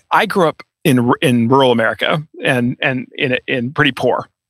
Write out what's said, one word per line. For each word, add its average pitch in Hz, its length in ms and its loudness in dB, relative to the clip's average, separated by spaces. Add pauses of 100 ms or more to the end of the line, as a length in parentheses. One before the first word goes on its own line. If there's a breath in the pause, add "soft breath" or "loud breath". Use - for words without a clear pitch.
(100)
I 190 160 2
grew 180 220 0
up - 140 -8 (220)
in, 123 260 2 (120)
in 123 260 2
rural 135 220 4
America 113 520 0 (200)
and, 123 400 0
and 131 240 -4 (100)
in, 127 300 -2
in 135 260 -4
pretty 147 200 0
poor. - 360 -2 (220)